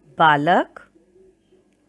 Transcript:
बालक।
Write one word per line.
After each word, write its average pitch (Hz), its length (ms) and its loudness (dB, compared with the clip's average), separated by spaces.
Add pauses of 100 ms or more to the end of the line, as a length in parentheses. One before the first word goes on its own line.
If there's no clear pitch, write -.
(180)
बालक। 165 720 -2 (1000)